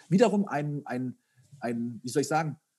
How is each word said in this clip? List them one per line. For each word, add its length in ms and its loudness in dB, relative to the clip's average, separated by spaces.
wiederum 400 4
einen, 380 -4
einen, 320 -6
einen, 420 -4
wie 60 -6
soll 140 0
ich 60 -2
sagen, 280 0